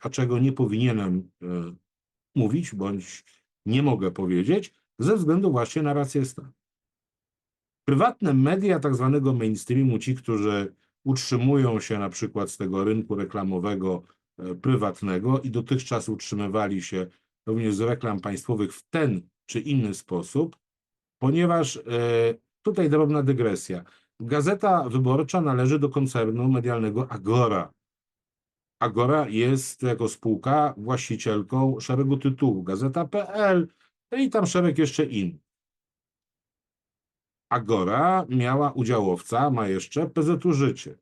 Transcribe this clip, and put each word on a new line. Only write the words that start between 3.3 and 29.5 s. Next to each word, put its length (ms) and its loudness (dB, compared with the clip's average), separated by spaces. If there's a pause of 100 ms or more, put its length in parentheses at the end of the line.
nie 180 2
mogę 280 0
powiedzieć, 640 0 (260)
ze 180 2
względu 340 2
właśnie 300 -2
na 120 0
rację 320 0
stanu. 260 -12 (1400)
Prywatne 460 2
media 460 4
tak 160 0
zwanego 380 2
mainstreamu, 640 0
ci, 160 -2
którzy 600 -2 (300)
utrzymują 760 2
się 200 -4
na 100 -4
przykład 420 -6
z 60 -14
tego 260 -2
rynku 320 0
reklamowego, 880 -4 (360)
e, 160 -8
prywatnego 840 0
i 120 -6
dotychczas 580 -4
utrzymywali 720 -4
się 260 -6 (400)
również 280 0
z 60 -2
reklam 380 -2
państwowych 540 -4
w 160 -20
ten 320 0 (280)
czy 100 -6
inny 340 0
sposób, 640 -4 (640)
ponieważ, 560 2
e, 40 -14 (840)
tutaj 240 2
drobna 340 4
dygresja. 600 0 (360)
Gazeta 680 2
Wyborcza 520 2
należy 380 2
do 100 2
koncernu 580 0
medialnego 640 0
Agora. 640 0 (1080)
Agora 480 2
jest 540 0